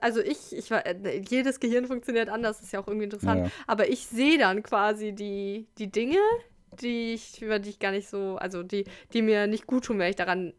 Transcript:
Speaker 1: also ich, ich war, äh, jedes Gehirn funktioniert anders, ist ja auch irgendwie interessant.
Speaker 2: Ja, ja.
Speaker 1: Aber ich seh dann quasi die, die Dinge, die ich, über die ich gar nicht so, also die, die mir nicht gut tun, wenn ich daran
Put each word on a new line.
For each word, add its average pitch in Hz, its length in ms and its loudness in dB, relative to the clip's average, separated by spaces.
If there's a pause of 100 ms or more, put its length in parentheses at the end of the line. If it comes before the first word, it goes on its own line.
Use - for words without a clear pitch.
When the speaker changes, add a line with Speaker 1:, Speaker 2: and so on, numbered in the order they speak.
Speaker 1:
also 233 200 2
ich, - 340 -4
ich - 160 -10
war, 220 140 2
äh, 185 420 -4
jedes 262 320 2
Gehirn 247 260 2
funktioniert 240 440 -2
anders, 220 320 -2
ist - 120 -18
ja 196 60 -4
auch 202 80 -8
irgendwie 214 180 -2
interessant. 202 340 0
Speaker 2:
Ja, 180 60 0
ja. 180 60 -4 (160)
Speaker 1:
Aber 208 220 4
ich - 180 -2
seh 277 300 4
dann 208 260 4
quasi 214 500 0
die, 202 540 -6 (100)
die 202 140 -6
Dinge, 247 260 2 (640)
die 233 320 -2
ich, - 280 -12
über 214 180 0
die 202 100 -6
ich 208 100 -14
gar 196 120 0
nicht 202 180 -2
so, 196 280 -4
also 185 240 -4
die, 196 220 -2 (300)
die 233 100 4
mir 214 240 4
nicht 214 200 -2
gut 254 180 0
tun, 226 140 -2
wenn 175 100 2
ich 196 80 -2
daran 180 420 -2